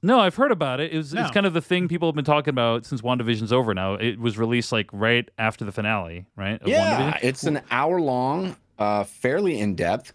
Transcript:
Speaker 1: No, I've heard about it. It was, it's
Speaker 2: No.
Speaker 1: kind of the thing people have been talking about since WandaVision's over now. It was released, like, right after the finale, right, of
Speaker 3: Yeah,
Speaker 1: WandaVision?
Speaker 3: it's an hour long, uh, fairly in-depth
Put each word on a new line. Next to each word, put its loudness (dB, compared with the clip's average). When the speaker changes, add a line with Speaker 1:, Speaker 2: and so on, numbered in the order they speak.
Speaker 1:
No, 6
I've 4
heard 4
about 0
it. -4
It -2
was, -4
it's -2
Speaker 2:
No. -
Speaker 1:
kind 2
of 2
the 2
thing 0
people 0
have -2
been -2
talking 2
about 0
since -6
WandaVision's 0
over 2
now. -2
It -4
was -2
released, 0
like, -2
right 0
after -4
the -8
finale, -4
right, -4
of -4
Speaker 3:
Yeah, 2
Speaker 1:
WandaVision? -4
Speaker 3:
it's -2
an 0
hour 2
long, -2
uh, 0
fairly -2
in-depth -2